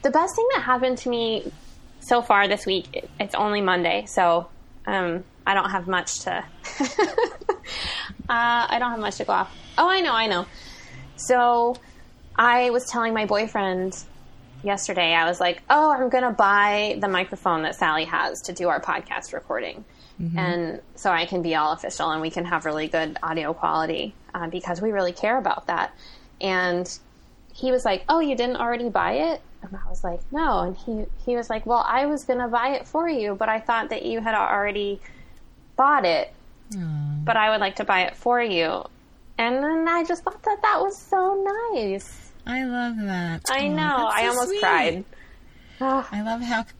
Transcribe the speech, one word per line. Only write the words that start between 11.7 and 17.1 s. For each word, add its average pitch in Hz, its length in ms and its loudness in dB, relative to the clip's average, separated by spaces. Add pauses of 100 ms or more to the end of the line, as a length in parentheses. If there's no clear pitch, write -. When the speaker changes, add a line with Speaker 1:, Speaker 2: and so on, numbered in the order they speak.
Speaker 1:
I 240 340 6
was 247 200 0
telling 226 240 0
my 214 120 0
boyfriend 196 760 0 (600)
yesterday, 190 500 0
I 165 120 6
was 175 140 0
like, 175 300 0
"Oh, 302 220 6
I'm 262 180 2
gonna 247 240 2
buy 208 680 4
the 208 80 0
microphone 185 560 0